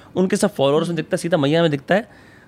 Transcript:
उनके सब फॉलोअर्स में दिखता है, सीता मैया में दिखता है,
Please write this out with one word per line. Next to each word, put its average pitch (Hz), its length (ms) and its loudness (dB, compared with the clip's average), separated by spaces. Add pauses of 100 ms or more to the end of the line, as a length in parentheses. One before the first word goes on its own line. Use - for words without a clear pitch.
(160)
उनके 190 200 0
सब 196 180 -2
फॉलोअर्स 147 340 0
में 170 80 -6
दिखता 160 200 -4
है, - 20 -6
सीता 170 180 -2
मैया 151 260 2
में 170 80 2
दिखता 143 240 -2
है, 220 140 -2 (400)